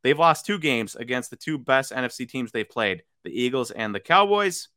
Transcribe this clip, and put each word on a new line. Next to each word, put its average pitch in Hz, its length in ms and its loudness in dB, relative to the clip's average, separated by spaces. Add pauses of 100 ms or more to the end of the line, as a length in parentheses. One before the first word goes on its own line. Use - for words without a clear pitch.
they've 156 160 4
lost 165 260 4
two 208 140 -2
games 123 380 -2
against 123 340 -6
the 120 60 -16
two 156 200 -6
best 135 360 0
N 127 120 -4
F 120 80 -4
C 123 140 -8
teams 120 260 -8
they've 110 160 -4
played, 98 360 -2 (180)
the 87 80 -10
Eagles 123 400 -2
and 107 240 -6
the 101 60 -4
Cowboys. 202 760 2